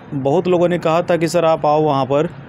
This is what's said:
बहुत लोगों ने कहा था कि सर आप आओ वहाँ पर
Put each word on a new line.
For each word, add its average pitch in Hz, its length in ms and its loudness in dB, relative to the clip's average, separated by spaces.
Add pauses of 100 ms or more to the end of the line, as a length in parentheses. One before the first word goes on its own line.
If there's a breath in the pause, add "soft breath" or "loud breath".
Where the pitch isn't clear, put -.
(220)
बहुत 147 260 0
लोगों 175 220 2
ने 175 100 -2
कहा 165 220 0
था 175 160 0
कि 165 100 -2
सर 170 180 0
आप 160 200 2
आओ 151 160 2
वहाँ 139 240 0
पर 143 240 0 (200)